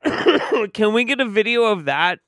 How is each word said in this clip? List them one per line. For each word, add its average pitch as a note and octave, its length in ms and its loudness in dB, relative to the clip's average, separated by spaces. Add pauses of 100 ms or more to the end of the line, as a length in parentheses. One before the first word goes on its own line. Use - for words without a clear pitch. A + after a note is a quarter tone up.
<laughs> C#4 680 0
Can G#3+ 200 0
we A#3 120 2
get B3 160 -2
a C4 60 2
video A3 380 0
of G3+ 220 0
that? D#3 420 0